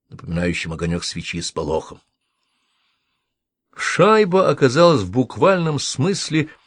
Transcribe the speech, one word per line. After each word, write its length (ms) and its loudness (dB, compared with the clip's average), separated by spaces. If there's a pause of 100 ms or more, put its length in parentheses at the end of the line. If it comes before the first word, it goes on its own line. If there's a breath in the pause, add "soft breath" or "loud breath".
(100)
напоминающим 640 -6
огонек 320 -4
свечи, 360 -10
сполохом. 600 -6 (1800)
Шайба 720 2
оказалась 520 4
в 80 -6
буквальном 680 0
смысле 680 -2 (180 loud breath)